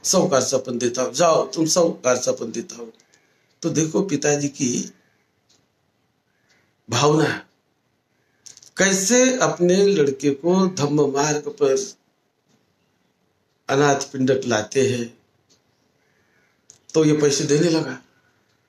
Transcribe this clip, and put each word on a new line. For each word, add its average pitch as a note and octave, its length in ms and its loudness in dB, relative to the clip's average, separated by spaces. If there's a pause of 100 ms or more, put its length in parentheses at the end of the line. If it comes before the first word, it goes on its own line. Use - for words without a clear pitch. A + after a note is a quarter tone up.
सौ - 240 2
कारसापन B2+ 500 -2
देता B2 240 -2
हूँ, B2 120 -6
जाओ, D#3+ 340 2
तुम D#3+ 180 -2
सौ E3 240 2 (140)
कारसापन B2 480 -2
देता A#2 240 -12
हूँ।" A#2 160 -16 (720)
तो E3 60 -2
देखो D#3+ 320 0
पिताजी C#3+ 460 0
की - 440 -4 (2000)
भावना, C#3+ 560 0 (1300)
कैसे G3 600 2
अपने F3 380 2 (100)
लड़के C#3+ 440 2
को F3+ 380 0
धम्म D3 440 0
मार्ग D3 360 -2 (140)
पर C3+ 140 2 (1900)
अनाथ C#3 260 2
पिंडक C3 500 -2
लाते A#2+ 440 0
हैं, A#2+ 160 -4 (1900)
तो D#3+ 120 4
ये D3+ 80 4
पैसे D3 300 0
देने D#3 260 2
लगा। D3 280 -2 (720)